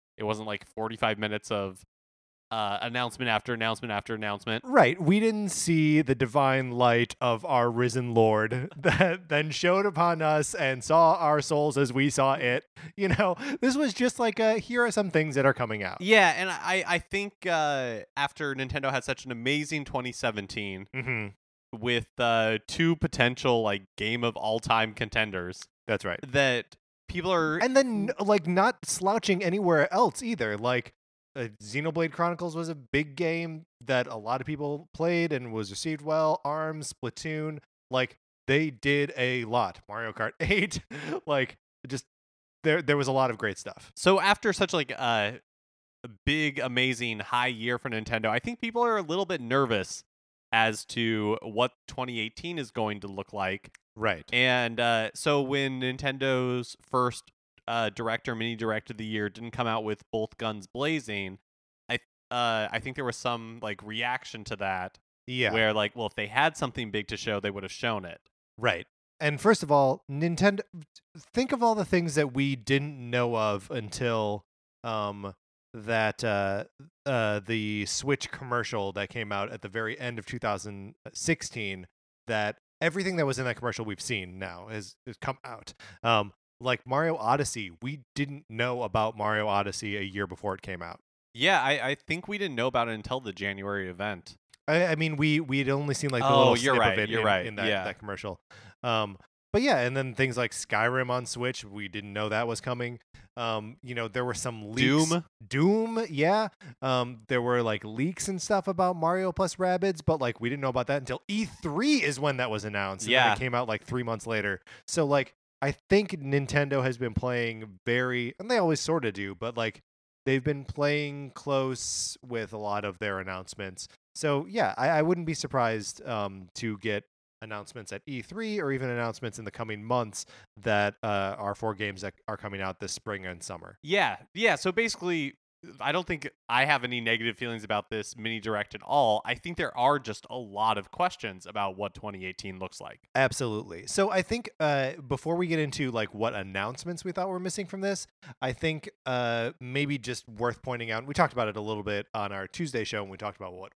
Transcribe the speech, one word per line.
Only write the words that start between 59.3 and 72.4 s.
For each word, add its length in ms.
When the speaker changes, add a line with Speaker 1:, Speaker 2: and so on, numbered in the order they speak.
Speaker 1:
come 160
out 180
with 160
both 260
guns 300
blazing, 680
I, 60
uh, 380
I 120
think 140
there 100
was 100
some, 460
like, 220
reaction 640
to 120
that. 400
Speaker 2:
Yeah. 260
Speaker 1:
Where, 200
like, 220
well, 120
if 80
they 120
had 300
something 340
big 160
to 100
show, 220
they 120
would 120
have 80
shown 320
it. 160
Speaker 2:
Right. 300
And 200
first 240
of 80
all, 400
Nintendo, 500
think 180
of 100
all 140
the 100
things 300
that 180
we 220